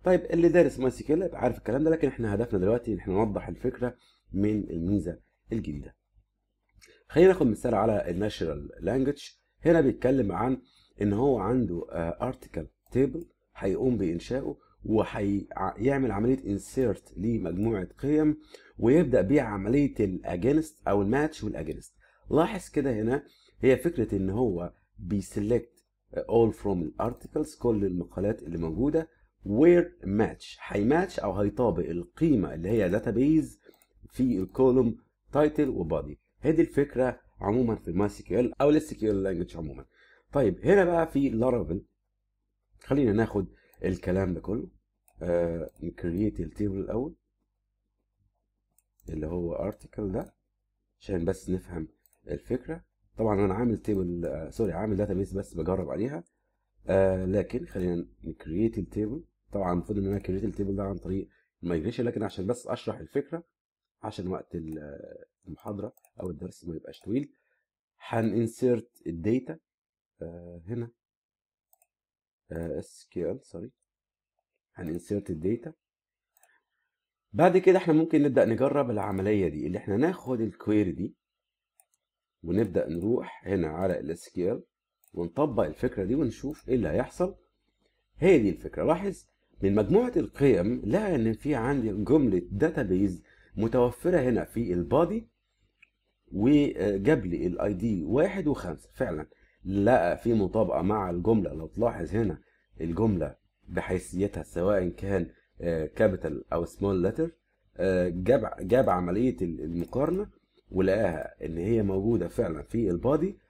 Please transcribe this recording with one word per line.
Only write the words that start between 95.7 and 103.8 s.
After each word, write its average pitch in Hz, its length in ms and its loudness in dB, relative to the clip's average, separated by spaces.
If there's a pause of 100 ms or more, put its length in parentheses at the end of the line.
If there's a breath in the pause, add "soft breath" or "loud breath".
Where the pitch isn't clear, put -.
وجاب 107 920 2
لي 85 200 -2
الاي 98 280 -2
دي 95 300 -2
واحد 160 420 0
وخمسة. 90 460 -4
فعلًا 78 340 -6 (380 soft breath)
لقى 98 520 4
في 117 180 0
مطابقة 92 480 2
مع 98 280 0
الجملة. 87 440 0
لو 80 120 -10
تلاحظ 95 480 -2
هنا 104 240 0 (420 soft breath)
الجملة 85 560 0 (320)
بحيثيتها 90 760 -4